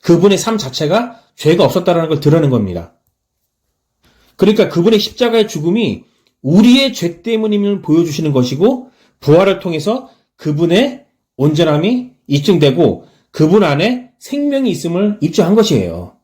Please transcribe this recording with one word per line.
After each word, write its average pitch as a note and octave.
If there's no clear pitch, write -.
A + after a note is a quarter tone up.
그분의 F3+
삶 A3
자체가 F3+
죄가 E3
없었다라는 E3+
걸 D3
드러낸 D3
겁니다. F#2
그러니까 G3
그분의 G3+
십자가의 A3+
죽음이 E3+
우리의 B3
죄 E3+
때문임을 G#3
보여주시는 D#3
것이고, C#3
부활을 F#3
통해서 F#3+
그분의 E3+
온전함이 D#3
입증되고 C#3+
그분 F3+
안에 F#3
생명이 C#4
있음을 F3
입증한 F3
것이에요. F#2